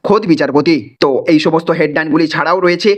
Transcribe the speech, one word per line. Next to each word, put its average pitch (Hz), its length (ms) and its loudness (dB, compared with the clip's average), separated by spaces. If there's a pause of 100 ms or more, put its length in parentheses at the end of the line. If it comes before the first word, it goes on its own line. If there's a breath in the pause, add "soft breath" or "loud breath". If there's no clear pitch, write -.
খোদ 208 220 0
বিচারপতি। 147 760 0
তো 139 280 0
এই 160 100 4
সমস্ত 165 320 -2
হেডলাইনগুলি 156 580 0
ছাড়াও 160 320 -2
রয়েছে 175 380 2